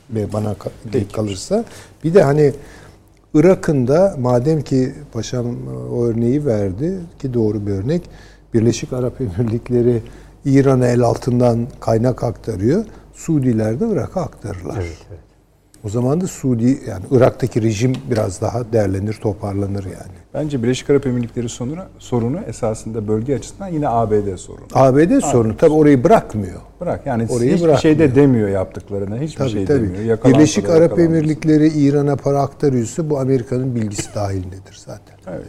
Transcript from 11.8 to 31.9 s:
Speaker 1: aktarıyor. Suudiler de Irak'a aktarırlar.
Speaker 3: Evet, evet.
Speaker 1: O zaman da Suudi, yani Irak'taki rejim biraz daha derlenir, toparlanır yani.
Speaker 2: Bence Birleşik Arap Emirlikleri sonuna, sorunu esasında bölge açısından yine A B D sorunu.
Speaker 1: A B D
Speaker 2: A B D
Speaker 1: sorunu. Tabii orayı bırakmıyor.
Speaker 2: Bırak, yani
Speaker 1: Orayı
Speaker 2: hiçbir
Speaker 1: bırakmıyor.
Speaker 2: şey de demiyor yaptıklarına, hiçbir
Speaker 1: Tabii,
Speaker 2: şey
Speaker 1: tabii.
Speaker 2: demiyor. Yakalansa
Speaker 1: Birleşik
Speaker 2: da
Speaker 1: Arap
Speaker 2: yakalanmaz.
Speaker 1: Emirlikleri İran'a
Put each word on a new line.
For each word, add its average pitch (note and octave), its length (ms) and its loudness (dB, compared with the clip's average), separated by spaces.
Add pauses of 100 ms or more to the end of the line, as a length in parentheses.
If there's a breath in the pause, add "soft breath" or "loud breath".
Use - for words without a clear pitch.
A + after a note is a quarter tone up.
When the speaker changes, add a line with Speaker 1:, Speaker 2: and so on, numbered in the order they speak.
Speaker 1:
aktarıyor. A#2 640 -2 (280 loud breath)
Suudiler B2 680 -2
de G#3+ 120 -2
Irak'a E3 300 -4
aktarırlar. F#2+ 560 -10
Speaker 3:
Evet, E2+ 200 -8 (120)
evet. F#2 100 -18 (640)
Speaker 1:
O G#2+ 60 -8
zaman B2+ 320 0
da F#3+ 60 -4
Suudi, B2 600 0
yani F#2+ 240 -10
Irak'taki B2+ 500 4
rejim A2+ 320 0 (180)
biraz G#2 300 -2
daha G#2+ 320 -4
derlenir, G2+ 400 0
toparlanır G2+ 720 -4
yani. - 320 -14 (180)
Speaker 2:
Bence C#3+ 300 -4
Birleşik B2 260 -2
Arap C#3 180 4
Emirlikleri A#2+ 420 -4
sonuna, D#3 380 -10 (120)
sorunu B2 400 -2
esasında A2 680 -6
bölge A2 280 -2
açısından F#3+ 320 -8
yine D3+ 220 0
A A2+ 220 0
B G#2 140 2
D F#2+ 120 -6
sorunu. - 360 -18
Speaker 1:
A C3 220 6
B D#3+ 140 6
D C4 60 4
Speaker 2:
A C#4+ 40 4
B - 20 2
D - 0 -
Speaker 1:
sorunu. A#2 360 2
Tabii D#3 160 6
orayı D3 300 6
bırakmıyor. G#2+ 580 0 (200)
Speaker 2:
Bırak, D#3+ 240 -6
yani A#2 240 -2
Speaker 1:
Orayı B2 240 2
Speaker 2:
hiçbir E3+ 140 2
Speaker 1:
bırakmıyor. C#3+ 120 6
Speaker 2:
şey D#3 200 4
de C#3+ 160 4
demiyor B2+ 340 6
yaptıklarına, G2 680 -4
hiçbir D3 200 -8
Speaker 1:
Tabii, C3+ 120 -2
Speaker 2:
şey G#2 160 -2
Speaker 1:
tabii. - 140 2
Speaker 2:
demiyor. G2+ 240 -4
Yakalansa A#2+ 360 4
Speaker 1:
Birleşik D#3 280 4
Speaker 2:
da E3+ 60 2
Speaker 1:
Arap D#3+ 80 6
Speaker 2:
yakalanmaz. E3+ 340 4
Speaker 1:
Emirlikleri D#3 520 2
İran'a C#3+ 480 2